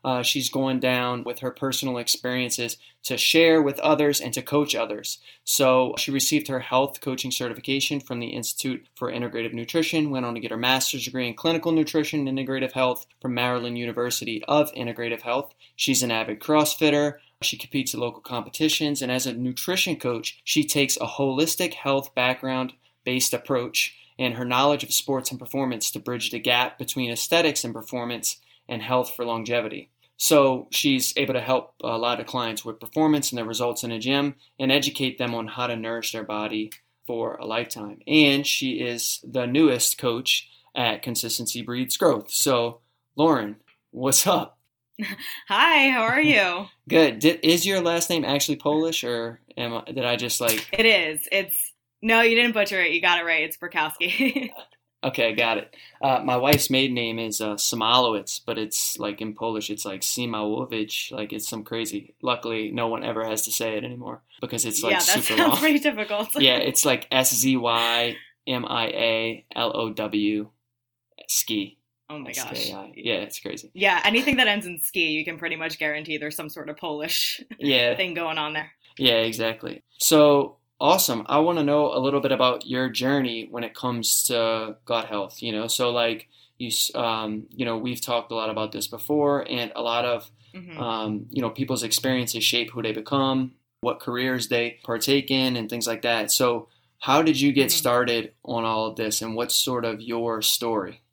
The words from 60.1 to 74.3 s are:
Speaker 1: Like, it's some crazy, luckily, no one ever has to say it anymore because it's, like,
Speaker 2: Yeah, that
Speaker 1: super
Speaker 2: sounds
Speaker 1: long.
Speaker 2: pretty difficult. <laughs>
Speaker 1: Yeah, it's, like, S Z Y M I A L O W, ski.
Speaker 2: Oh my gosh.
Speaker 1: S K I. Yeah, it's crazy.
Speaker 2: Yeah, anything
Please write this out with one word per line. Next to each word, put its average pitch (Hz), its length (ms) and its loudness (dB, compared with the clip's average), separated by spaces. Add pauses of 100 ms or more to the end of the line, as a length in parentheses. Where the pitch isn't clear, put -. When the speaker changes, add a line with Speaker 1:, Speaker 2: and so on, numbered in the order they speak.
Speaker 1:
Like, 110 220 -8
it's 107 160 -8
some 107 140 -8
crazy, 110 580 -8
luckily, 117 480 -4
no 120 180 -2
one 113 160 -4
ever 113 220 -4
has 110 200 -2
to 110 60 -8
say 113 260 -2
it 107 60 -4
anymore 123 380 -12 (200)
because 117 220 -4
it's, 110 200 -2
like, 117 80 2
Speaker 2:
Yeah, 185 80 2
that - 80 2
Speaker 1:
super 214 320 2
Speaker 2:
sounds 330 140 6
Speaker 1:
long. - 40 4
Speaker 2:
pretty 294 220 4
difficult. 214 560 -2
<laughs> 294 40 0
Speaker 1:
Yeah, 127 180 8
it's, - 280 2
like, 127 260 2
S 131 220 4
Z 131 240 2
Y 117 580 2 (300)
M 123 180 -2
I 117 260 -2
A 113 560 0 (100)
L 117 200 0
O 113 140 -2
W, 107 600 -2 (800)
ski. 101 520 -2 (280)
Speaker 2:
Oh 151 120 -12
my 127 120 -12
gosh. 117 200 -8
Speaker 1:
S 123 140 -4
K 95 80 -6
I. 98 220 -14
Yeah, - 200 -2
it's 101 240 -6
crazy. - 340 -12
Speaker 2:
Yeah, 185 300 2
anything 254 340 4